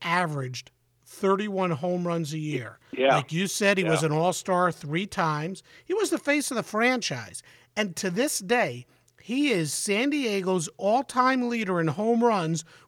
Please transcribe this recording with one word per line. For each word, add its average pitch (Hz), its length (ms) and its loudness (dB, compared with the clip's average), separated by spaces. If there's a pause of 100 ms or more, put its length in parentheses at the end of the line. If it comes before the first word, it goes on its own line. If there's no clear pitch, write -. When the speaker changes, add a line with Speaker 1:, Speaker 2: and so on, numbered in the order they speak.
Speaker 1:
averaged 151 720 -2 (340)
thirty-one 190 680 0
home 175 340 -2
runs 170 260 -2
a 156 60 -4
year. 143 400 -6 (180)
Speaker 2:
Yeah. 127 200 4
Speaker 1:
Like 127 160 -2
you 180 160 0
said, 202 300 2
he 185 60 2
Speaker 2:
Yeah. 165 60 2
Speaker 1:
was 160 140 2
an 151 80 0
all-star 180 580 2
three 160 360 -4
times. 165 580 -4 (200)
He - 80 -6
was 392 180 0
the 320 80 0
face 285 340 0
of 247 40 -4
the 208 60 -2
franchise. 202 800 -2 (340)
And 208 200 -2
to 190 140 -2
this 247 280 0
day, 180 480 -2 (340)
he 277 300 0
is 165 240 0
San 220 360 0
Diego's 196 580 0 (100)
all-time 247 720 2
leader 202 320 0
in 160 80 2
home 220 340 2
runs 170 420 2 (240)